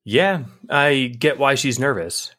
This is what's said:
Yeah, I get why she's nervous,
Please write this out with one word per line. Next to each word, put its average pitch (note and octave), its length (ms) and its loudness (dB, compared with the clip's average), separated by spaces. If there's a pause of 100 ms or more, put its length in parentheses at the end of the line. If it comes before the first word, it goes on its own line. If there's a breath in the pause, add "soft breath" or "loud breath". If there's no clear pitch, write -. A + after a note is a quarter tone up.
Yeah, D#3+ 380 0 (260)
I C#3+ 500 2
get C#3 180 0
why C#3 180 2
she's C3 220 -2
nervous, A2+ 600 -4